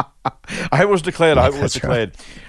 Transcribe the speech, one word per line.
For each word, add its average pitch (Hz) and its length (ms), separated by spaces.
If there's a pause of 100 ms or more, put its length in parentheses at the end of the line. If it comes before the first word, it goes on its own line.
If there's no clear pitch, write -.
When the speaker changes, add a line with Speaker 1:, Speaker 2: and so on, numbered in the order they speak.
(720)
Speaker 1:
I 139 40
hope 190 120
it - 20
was 180 120
declared. 165 360
I 123 60
hope 139 100
it 143 80
was - 120
Speaker 2:
That's 131 100
right. 120 280
Speaker 1:
declared. - 40 (320)